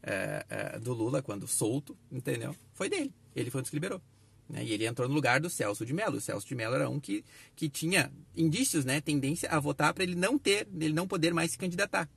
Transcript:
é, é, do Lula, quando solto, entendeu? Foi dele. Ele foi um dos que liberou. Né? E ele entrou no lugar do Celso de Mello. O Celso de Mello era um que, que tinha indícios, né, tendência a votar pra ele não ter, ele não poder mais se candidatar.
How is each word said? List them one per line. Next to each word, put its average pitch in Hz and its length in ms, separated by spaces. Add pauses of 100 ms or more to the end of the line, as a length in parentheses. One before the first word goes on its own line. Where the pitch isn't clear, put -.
é, 101 480
é, 107 300
do 120 140
Lula, 123 280
quando 104 260
solto, 120 500 (140)
entendeu? 127 440 (180)
Foi - 160
dele. 339 240 (220)
Ele 120 160
foi 135 80
um 123 40
dos - 60
que - 60
liberou. 185 260 (460)
Né? 139 160
E 117 80
ele 107 140
entrou 120 220
no 139 60
lugar 131 260
do 170 100
Celso 104 360
de 123 80
Mello. 190 240
O - 40
Celso 107 260
de 139 80
Mello 117 200
era 139 140
um 135 100
que, - 240 (320)
que 156 140
tinha 160 420 (240)
indícios, 165 500
né, 139 160
tendência 147 500
a 160 80
votar 147 340
pra 190 100
ele 180 120
não 202 240
ter, 208 340
ele 156 200
não 175 140
poder 175 260
mais 165 180
se - 60
candidatar. 180 600